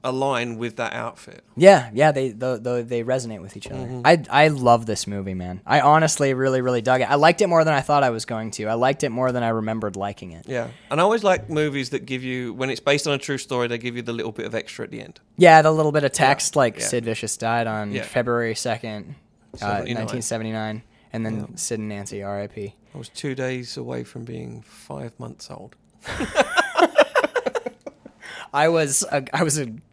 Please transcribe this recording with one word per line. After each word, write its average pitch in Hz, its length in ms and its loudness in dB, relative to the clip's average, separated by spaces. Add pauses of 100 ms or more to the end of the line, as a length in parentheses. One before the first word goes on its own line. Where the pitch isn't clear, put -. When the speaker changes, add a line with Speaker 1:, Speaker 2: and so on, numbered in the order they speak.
Speaker 1:
align 131 540 -2
with 113 180 -6
that 117 180 -6
outfit. - 500 -12 (120)
Speaker 2:
Yeah, 151 380 8
yeah, 147 160 6
they, 135 200 0
the, 123 280 -4
the, 120 240 -4
they 117 220 -4
resonate 117 360 -4
with 92 160 -16
each - 140 -14
other. 131 160 -8
Speaker 1:
Mm-hmm. 123 180 -8
Speaker 2:
I, 160 240 6
I 151 200 6
love 120 360 4
this 110 220 -4
movie, 98 280 -6
man. 90 300 -8
I 143 160 4
honestly 147 540 4
really, 131 260 2
really 123 200 0
dug 127 220 2
it. - 60 2
I 135 60 2
liked 156 260 6
it 202 60 4
more 170 160 4
than 156 100 4
I 139 100 2
thought 147 200 2
I 127 80 2
was 113 140 -4
going 110 280 -6
to. 107 140 -8
I 110 80 0
liked 135 300 2
it 135 60 -2
more 127 200 0
than 123 140 -2
I 117 60 0
remembered 110 440 -4
liking 98 380 -8
it. 82 160 -18
Speaker 1:
Yeah, 117 200 -6 (220)
and 143 100 -2
I 180 40 4
always 214 180 2
like 180 260 0
movies 147 420 -2
that 131 140 -6
give 127 200 -8
you, 127 300 -6
when 131 140 -4
it's 131 120 -4
based 143 260 2
on 147 80 0
a 135 40 -2
true 139 200 -4
story, 123 300 -2
they 120 100 -4
give 117 160 -8
you 120 80 -8
the 117 100 -6
little 113 200 -6
bit 113 140 -8
of 113 100 -8
extra - 280 -8
at 101 60 -14
the 110 100 -12
end. - 200 -18 (160)
Speaker 2:
Yeah, 160 260 10
the 156 80 6
little 156 220 2
bit 147 100 2
of 139 80 2
text, - 460 2
Speaker 1:
Yeah, - 20 4
Speaker 2:
like 120 220 2
Speaker 1:
yeah. - 60 -6
Speaker 2:
Sid 120 180 -2
Vicious 113 320 -4
died 117 320 -2
on 107 240 -4
Speaker 1:
Yeah. 113 100 -6
Speaker 2:
February 117 540 -2
second, 110 580 -6 (400)
uh, - 40 -18
Speaker 1:
Seventy-nine. 104 360 -4 (100)
Speaker 2:
nineteen 117 180 -6
seventy-nine, 110 600 -6 (300)
and 113 120 -6
then 110 140 -4
Speaker 1:
Yeah. - 160 -8
Speaker 2:
Sid - 240 -6
and 107 100 -8
Nancy, 101 360 -10
R 101 180 -6
I 104 60 -8
P. 101 260 -12 (180)
Speaker 1:
I - 60 -16
was - 100 -16
two 135 280 -8
days 127 400 -6
away 123 260 -8
from 123 220 -14
being 120 380 -14
five - 580 -16
months - 280 -16
old. - 280 -18 (280)
<laughs> - 120 -10 (2250)
Speaker 2:
I 151 160 4
was 156 420 2
a, 143 140 -2 (100)
I 160 100 2
was 151 140 0
a 131 100 -4 (240)